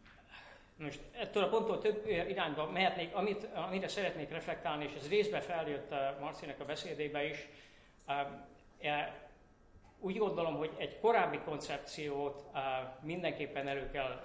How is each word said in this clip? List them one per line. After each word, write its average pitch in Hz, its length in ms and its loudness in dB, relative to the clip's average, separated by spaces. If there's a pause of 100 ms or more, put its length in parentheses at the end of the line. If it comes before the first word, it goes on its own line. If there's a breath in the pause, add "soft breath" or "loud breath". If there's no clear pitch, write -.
(760 loud breath)
most 151 220 -6 (120)
ettől 214 320 2
a 175 60 6
ponttól 220 300 4
több, 214 260 2
ö, 220 40 0
irányba 170 560 2
mehetnék, 175 500 2
amit, 208 380 0
amire 185 340 -2
szeretnék 170 420 -2
reflektálni, 156 540 -2
és 143 100 -4
ez 143 160 -8
részben 196 320 4
feljött, 156 500 -2
ö, 151 40 -2 (240)
Marcinek 151 400 -6
a 143 60 -6
beszédébe 147 600 -2
is. 156 220 -6 (580 loud breath)
Ám, 143 400 -2 (360)
e, 147 420 0 (760)
úgy 196 180 0
gondolom, 165 400 4
hogy 156 200 0
egy - 220 -4
korábbi 175 400 6
koncepciót, 143 1040 -2 (100)
ö, 147 60 -2 (420)
mindenképpen 151 640 -2
elő 139 240 -2
kell, 131 340 -2